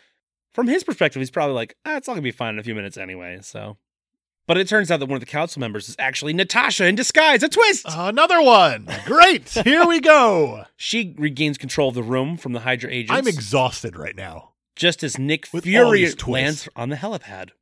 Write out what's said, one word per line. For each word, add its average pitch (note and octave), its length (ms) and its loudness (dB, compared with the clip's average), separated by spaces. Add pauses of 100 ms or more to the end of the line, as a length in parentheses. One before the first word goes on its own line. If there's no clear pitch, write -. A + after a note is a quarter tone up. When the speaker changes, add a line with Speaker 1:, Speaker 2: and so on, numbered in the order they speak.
(200)
Speaker 1:
<laughs> - 340 -20
From A#3+ 140 -2
his E4 180 -2
perspective, D#3+ 340 -4
he's C3 120 -6
probably D3 240 -4
like, A2+ 280 -8
"Ah, D#4 140 -8
it's C4+ 100 -12
all B3+ 80 -8
gonna E3+ 60 -8
be B2+ 100 -6
fine A2+ 220 -8
in G#2+ 60 -10
a G#2 40 -14
few A2+ 120 -8
minutes G2 200 -12
anyway," F#2 460 -14
so. G#2 360 -16 (720)
But E3+ 120 2
it F#3+ 80 -2
turns G3+ 240 0
out D#3+ 80 0
that C3+ 80 -6
one C3+ 80 -4
of B2 60 -8
the B2 40 -14
council D3+ 340 -8
members G#2+ 300 -8
is A#2 80 -18
actually D3 360 -4
Natasha F#3+ 520 0
in F3+ 80 4
disguise. C4 480 2
A D#4 80 0
twist! G#4 400 2
Speaker 2:
Another A3+ 540 2
one! E3+ 440 6 (200)
Great! E4 420 6
Speaker 1:
<laughs> A3 160 -2
Speaker 2:
Here D#4+ 220 6
we E4+ 120 2
go! G#3 680 4 (120)
Speaker 1:
She G#3+ 400 -6
regains D3 400 -2
control C3+ 320 -2
of A#2+ 60 -6
the B2 80 -4
room C3 340 -4
from B2+ 160 -10
the A#2 60 -6
Hydra B2 320 -4
agents. B2+ 260 -4
Speaker 2:
I'm C4+ 100 -2
exhausted B2+ 680 -4
right D2+ 180 -12
now. F2+ 360 -16 (240)
Speaker 1:
Just E3+ 280 -2
as C3 140 -6
Nick D3 360 -4
Speaker 2:
With E3+ 100 -8
all F3+ 80 -4
Speaker 1:
Fury A3+ 300 6
Speaker 2:
these D3+ 140 0
twists. - 120 -10
Speaker 1:
lands C3+ 480 -4
on A#2+ 140 -8
the C#3+ 80 -6
helipad. B2 540 -12 (100)